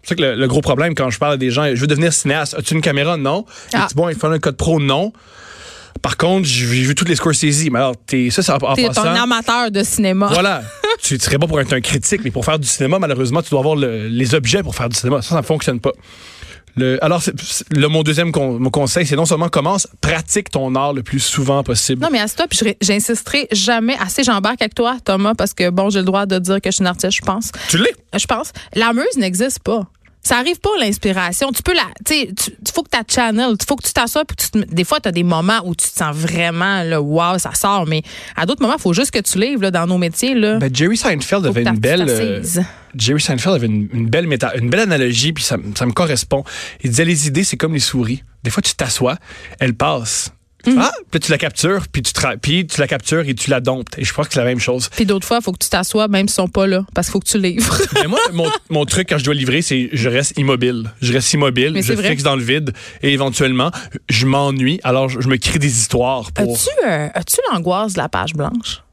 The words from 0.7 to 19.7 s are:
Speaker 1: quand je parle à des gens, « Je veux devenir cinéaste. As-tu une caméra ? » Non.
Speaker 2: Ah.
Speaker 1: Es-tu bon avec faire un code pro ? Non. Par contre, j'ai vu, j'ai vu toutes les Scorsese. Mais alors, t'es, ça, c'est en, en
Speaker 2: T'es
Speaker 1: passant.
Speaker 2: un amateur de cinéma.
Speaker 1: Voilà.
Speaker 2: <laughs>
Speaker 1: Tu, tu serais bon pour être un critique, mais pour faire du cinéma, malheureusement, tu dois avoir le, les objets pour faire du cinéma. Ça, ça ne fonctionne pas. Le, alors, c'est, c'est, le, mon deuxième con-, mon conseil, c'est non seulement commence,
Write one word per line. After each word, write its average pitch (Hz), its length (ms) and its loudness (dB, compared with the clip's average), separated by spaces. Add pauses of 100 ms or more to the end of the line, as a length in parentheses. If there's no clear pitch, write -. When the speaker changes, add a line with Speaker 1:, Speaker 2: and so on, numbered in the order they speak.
Speaker 1:
quand 131 140 0
je 113 80 -4
parle 147 160 2
à - 20 -2
des 127 140 0
gens, « 135 140 0 (100)
Je 120 60 -2
veux 143 60 0
devenir 151 260 2
cinéaste. 147 460 0
As-tu - 160 -2
une 160 60 2
caméra ? » 151 380 0
Non. 151 280 -2 (260)
Speaker 2:
Ah. 190 140 2
Speaker 1:
Es-tu - 80 -8
bon 156 120 2
avec 156 120 -4
faire 156 140 0
un 160 80 2
code 143 160 -2
pro ? 160 240 2
Non. 143 320 0 (880)
Par - 160 -4
contre, 185 320 2
j'ai 123 180 0
vu, 120 100 2
j'ai 127 60 2
vu 135 140 2
toutes 170 120 0
les 170 60 4
Scorsese. 151 560 2
Mais 120 80 0
alors, 131 160 2 (120)
t'es, 127 240 0
ça, 185 120 0
c'est - 100 0
en, 139 40 2
en 135 180 0
Speaker 2:
T'es 131 140 2
Speaker 1:
passant. - 160 2
Speaker 2:
un 165 100 2
amateur 233 560 0
de 196 120 0
cinéma. 196 500 2
Speaker 1:
Voilà. 175 340 2
Speaker 2:
<laughs> 110 60 -16 (300)
Speaker 1:
Tu, 135 160 -2
tu - 60 -2
serais - 140 0
bon 160 100 2
pour 151 120 0
être 127 120 0
un 131 80 2
critique, 147 420 -2
mais 131 80 -4
pour 120 140 -4
faire 156 160 2
du 131 80 -4
cinéma, 143 320 0
malheureusement, 135 420 0
tu - 80 -6
dois 143 80 2
avoir 151 160 2
le, 117 320 -2
les 120 300 0
objets 151 260 2
pour 143 140 -6
faire 117 120 -2
du 117 80 -4
cinéma. 127 240 0
Ça, - 100 -6
ça 170 80 2
ne 143 40 0
fonctionne 143 380 0
pas. 135 100 0 (840)
Le, 131 280 2
alors, 170 160 2
c'est, - 220 -2
c'est, - 220 -6 (120)
le, 143 120 4
mon 156 160 2
deuxième 160 260 2
con-, 135 300 0
mon 127 100 2
conseil, 147 340 2
c'est 139 120 0
non 160 100 2
seulement 165 220 2
commence, 170 400 0 (120)